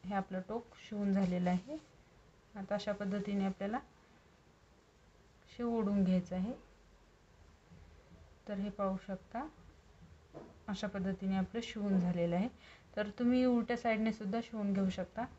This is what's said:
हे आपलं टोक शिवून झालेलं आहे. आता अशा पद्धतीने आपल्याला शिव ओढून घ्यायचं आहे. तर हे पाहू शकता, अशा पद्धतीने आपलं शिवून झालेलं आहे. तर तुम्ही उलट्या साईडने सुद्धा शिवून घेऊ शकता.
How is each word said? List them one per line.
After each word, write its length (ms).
हे 100
आपलं 340
टोक 180
शिवून 240
झालेलं 380
आहे. 280
आता 180
अशा 180
पद्धतीने 520
आपल्याला 340
शिव 140
ओढून 340
घ्यायचं 320
आहे. 160
तर 60
हे 160
पाहू 260
शकता, 420
अशा 180
पद्धतीने 500
आपलं 240
शिवून 400
झालेलं 360
आहे. 120
तर 120
तुम्ही 260
उलट्या 320
साईडने 360
सुद्धा 300
शिवून 300
घेऊ 180
शकता. 340